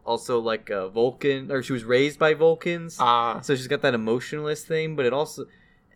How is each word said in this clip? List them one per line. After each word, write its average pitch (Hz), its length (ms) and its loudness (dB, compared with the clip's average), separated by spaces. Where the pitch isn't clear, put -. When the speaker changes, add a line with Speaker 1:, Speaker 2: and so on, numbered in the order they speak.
Speaker 1:
also, 117 320 -2
like, 110 320 -4
a 95 180 -4
Vulcan, 131 640 0
or 135 100 -2
she 131 120 -6
was 117 100 -4
raised 131 340 2
by 156 140 4
Vulcans. 165 680 0
Speaker 2:
Ah. 120 420 4
Speaker 1:
So 143 120 0
she's 127 140 -4
got 143 140 -2
that 139 120 4
emotionless 131 680 -4
thing, 160 320 -4
but 139 80 0
it 120 80 4
also, 143 320 -4